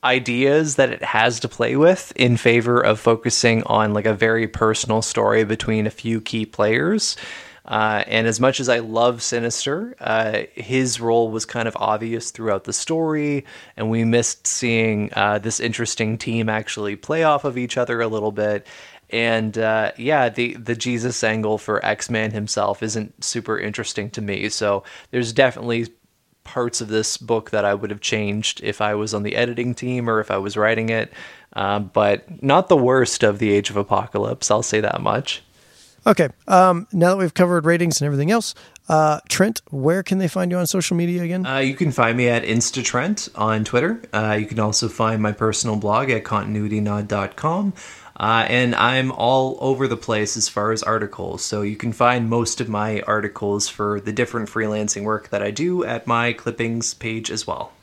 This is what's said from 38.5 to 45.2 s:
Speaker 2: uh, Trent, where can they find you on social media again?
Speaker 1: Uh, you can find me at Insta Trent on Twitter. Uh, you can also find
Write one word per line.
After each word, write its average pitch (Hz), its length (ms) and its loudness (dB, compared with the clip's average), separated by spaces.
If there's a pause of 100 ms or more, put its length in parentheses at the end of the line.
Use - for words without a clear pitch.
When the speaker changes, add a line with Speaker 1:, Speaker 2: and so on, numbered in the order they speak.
Speaker 2:
uh, 156 400 4
Trent, 214 340 0 (100)
where 156 320 0
can 190 160 0
they 180 100 2
find 185 200 -2
you 180 80 0
on 180 80 0
social 180 300 0
media 175 260 0
again? 180 240 -2
Speaker 1:
Uh, 135 120 -2
you 135 180 0
can 156 160 0
find 117 260 2
me 123 120 4
at 120 140 2
Insta 117 380 0
Trent 160 540 -2
on 107 300 0
Twitter. 170 360 0 (120)
Uh, 107 260 0
you 107 60 -2
can 110 120 -6
also 107 300 0
find 110 340 0